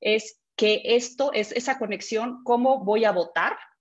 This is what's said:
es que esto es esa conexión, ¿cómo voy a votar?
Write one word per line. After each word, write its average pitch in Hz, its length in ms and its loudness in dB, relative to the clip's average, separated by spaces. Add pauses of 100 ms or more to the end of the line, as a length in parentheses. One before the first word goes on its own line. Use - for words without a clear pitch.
es 214 400 -2 (160)
que 214 260 2
esto 247 500 0
es 208 200 -2
esa 262 260 -2
conexión, 220 640 -6
¿cómo 247 400 2
voy 214 220 2
a 208 60 4
votar? 185 440 0 (260)